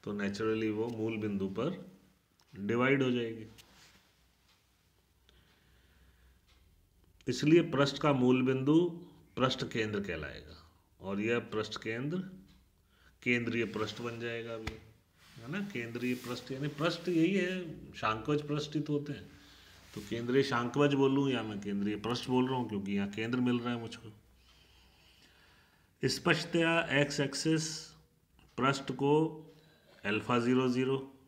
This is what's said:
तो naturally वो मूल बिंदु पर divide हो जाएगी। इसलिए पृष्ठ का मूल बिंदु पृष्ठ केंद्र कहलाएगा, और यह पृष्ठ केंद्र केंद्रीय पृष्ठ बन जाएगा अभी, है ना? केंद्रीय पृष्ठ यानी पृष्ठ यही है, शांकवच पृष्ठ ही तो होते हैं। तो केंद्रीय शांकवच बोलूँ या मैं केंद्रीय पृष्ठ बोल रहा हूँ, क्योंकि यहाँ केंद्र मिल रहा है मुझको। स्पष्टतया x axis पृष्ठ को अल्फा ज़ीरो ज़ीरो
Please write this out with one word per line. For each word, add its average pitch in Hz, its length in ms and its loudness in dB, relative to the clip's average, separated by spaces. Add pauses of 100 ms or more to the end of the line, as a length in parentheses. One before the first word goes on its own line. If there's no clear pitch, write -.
तो 104 100 -6
naturally 110 580 0
वो 110 180 -2
मूल 110 280 -4
बिंदु 101 320 -2
पर 113 200 -2 (840)
divide 120 500 2
हो 127 80 2
जाएगी। 113 360 -4 (3750)
इसलिए 151 340 6 (100)
पृष्ठ 139 300 2
का 147 120 6
मूल 127 300 6
बिंदु 131 340 4 (600)
पृष्ठ 127 260 0
केंद्र 107 380 -2
कहलाएगा, 76 540 -8 (440)
और 98 220 -4
यह 117 180 0 (120)
पृष्ठ 107 320 -4
केंद्र 127 340 -4 (1040)
केंद्रीय 120 420 0
पृष्ठ 107 360 -4
बन 117 180 -8
जाएगा 117 340 -6
अभी, 110 200 -8 (680)
है 120 100 -10
ना? 190 80 -4 (140)
केंद्रीय 120 420 -2
पृष्ठ 123 360 -8
यानी 135 160 -4 (120)
पृष्ठ 165 300 -2
यही 170 260 4
है, 180 580 -4
शांकवच 117 480 0
पृष्ठ 147 340 -4
ही 156 60 0
तो 147 120 -2
होते 143 200 -4
हैं। - 160 -12 (640)
तो 104 160 -10
केंद्रीय 120 340 2
शांकवच 135 500 2
बोलूँ 135 360 4
या 120 140 0
मैं 107 180 -6
केंद्रीय 101 380 -2
पृष्ठ 120 300 -4
बोल 127 180 4
रहा 131 100 0
हूँ, 120 120 -2
क्योंकि 98 220 -4
यहाँ 101 180 0
केंद्र 113 300 -2
मिल 123 200 2
रहा 120 140 -2
है 117 80 -4
मुझको। 110 300 -12 (1900)
स्पष्टतया 165 760 2 (220)
x - 180 0
axis 160 500 0 (880)
पृष्ठ 139 360 2
को 139 200 2 (880)
अल्फा 107 360 0
ज़ीरो 127 300 4
ज़ीरो 131 280 2 (300)